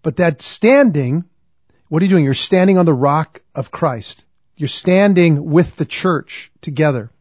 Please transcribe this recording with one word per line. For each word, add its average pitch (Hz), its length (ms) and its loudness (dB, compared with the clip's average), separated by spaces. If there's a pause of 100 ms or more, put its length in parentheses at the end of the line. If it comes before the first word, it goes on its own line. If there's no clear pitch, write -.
But 160 140 -4
that 170 260 0
standing, 175 840 0 (640)
what 160 120 -2
are 202 40 2
you 190 40 0
doing? 175 140 4
You're 135 100 0
standing 185 440 2
on 175 80 4
the 160 80 2
rock 143 480 -2 (120)
of 135 160 -10
Christ. - 540 -6 (320)
You're 147 140 -6
standing 175 800 2
with 165 240 0
the 165 80 -6
church - 800 -6
together. 135 600 -4